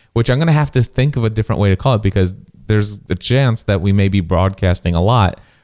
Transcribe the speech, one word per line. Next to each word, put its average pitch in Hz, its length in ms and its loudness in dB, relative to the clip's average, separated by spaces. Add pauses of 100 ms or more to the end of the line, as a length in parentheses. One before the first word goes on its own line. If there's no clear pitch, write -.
(120)
which 117 180 0
I'm 127 80 2
gonna 165 140 0
have 147 200 0
to 127 100 0
think 135 340 -2
of 120 80 -2
a 110 60 0
different 110 300 -4
way 101 100 2
to 92 60 2
call 131 180 0
it 107 80 -2
because 95 320 0 (320)
there's 104 340 -2 (100)
a 104 60 0
chance 123 480 -2
that 98 160 0
we 98 120 0
may 98 160 2
be 98 120 2
broadcasting 90 760 0
a 85 80 0
lot 104 380 2 (240)